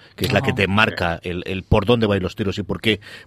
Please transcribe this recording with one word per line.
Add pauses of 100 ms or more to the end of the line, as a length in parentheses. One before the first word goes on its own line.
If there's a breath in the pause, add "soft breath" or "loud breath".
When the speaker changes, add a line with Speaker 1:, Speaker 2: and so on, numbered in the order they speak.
(160 soft breath)
Speaker 1:
que
es
la
que
Speaker 2:
Ajá.
Speaker 1:
te
marca
el,
el
por
dónde
van
los
tiros
y
por
qué (260 loud breath)